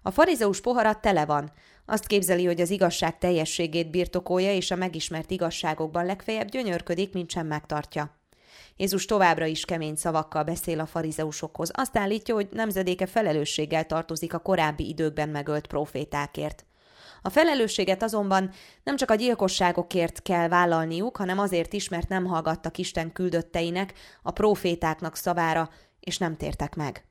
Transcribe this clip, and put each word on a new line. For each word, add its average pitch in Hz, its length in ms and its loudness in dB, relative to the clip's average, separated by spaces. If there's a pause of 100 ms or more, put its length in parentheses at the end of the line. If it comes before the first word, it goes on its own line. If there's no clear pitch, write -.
A - 80 0
farizeus 233 500 4
pohara 226 340 2
tele 196 300 2
van. 151 280 0 (340)
Azt 214 200 -2
képzeli, 180 380 2
hogy 175 160 2
az 170 100 2
igazság 180 480 0
teljességét 165 720 0
birtokolja, 180 600 0
és 180 180 0
a 180 60 0
megismert 160 540 -6
igazságokban 165 760 -2
legfeljebb 208 420 -4
gyönyörködik, 190 640 -2
mint 175 180 -6
sem 170 160 -4
megtartja. 151 720 -6 (560)
Jézus 190 280 0
továbbra 175 400 4
is 160 200 -2
kemény 160 300 -4
szavakkal 156 480 0
beszél 156 380 -2
a 160 60 -2
farizeusokhoz. 156 880 -4
Azt - 220 -2
állítja, 214 380 0
hogy 202 160 0
nemzedéke 185 560 -2
felelősséggel 156 800 0
tartozik 160 480 -4
a 170 40 -4
korábbi 156 500 0
időkben 151 400 -2
megölt 147 380 -4
profétákért. 147 1000 -6 (580)
A - 40 0
felelősséget 220 720 2
azonban 196 480 2 (320)
nem 277 140 -2
csak 262 140 -2
a 226 40 8
gyilkosságokért 190 1080 2
kell 170 260 2
vállalniuk, 170 680 2
hanem 185 220 -2
azért 180 340 0
is, 202 160 -4
mert 165 200 -4
nem 185 160 0
hallgattak 160 540 -2
Isten 170 340 -4
küldötteinek, 175 800 -2 (300)
a - 80 -4
profétáknak 170 840 0
szavára, 165 540 0 (300)
és - 180 -6
nem 160 180 0
tértek 147 380 -6
meg. 143 360 -6